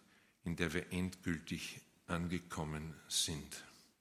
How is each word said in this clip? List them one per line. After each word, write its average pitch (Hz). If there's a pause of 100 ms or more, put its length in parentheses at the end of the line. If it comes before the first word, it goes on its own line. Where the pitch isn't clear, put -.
(440)
in 85
der 82
wir -
endgültig - (260)
angekommen 80 (140)
sind. - (360)